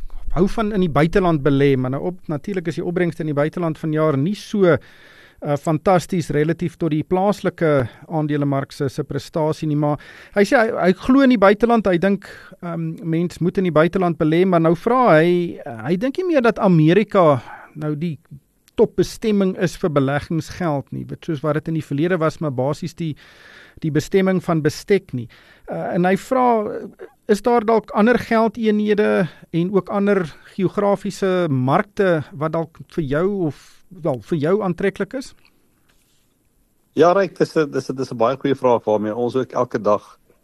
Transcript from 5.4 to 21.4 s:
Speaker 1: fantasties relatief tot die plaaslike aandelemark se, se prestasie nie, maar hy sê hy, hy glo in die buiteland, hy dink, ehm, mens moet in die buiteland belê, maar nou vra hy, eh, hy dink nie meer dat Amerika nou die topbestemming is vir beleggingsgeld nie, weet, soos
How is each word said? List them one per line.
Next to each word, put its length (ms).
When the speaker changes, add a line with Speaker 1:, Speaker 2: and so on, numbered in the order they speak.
Speaker 1:
fantasties 720
relatief 460
tot 140
die 140
plaaslike 840
aandelemark 640
se, 180
se 140
prestasie 640
nie, 80
maar 240
hy 80
sê 160
hy, 280
hy 80
glo 280
in 80
die 80
buiteland, 480
hy 120
dink, 300
ehm, 400
mens 360
moet 180
in 60
die 80
buiteland 460
belê, 300
maar 140
nou 140
vra 440
hy, 440
eh, 200
hy 140
dink 200
nie 80
meer 160
dat 180
Amerika 840
nou 200
die 220
topbestemming 840
is 160
vir 160
beleggingsgeld 960
nie, 140
weet, 200
soos 180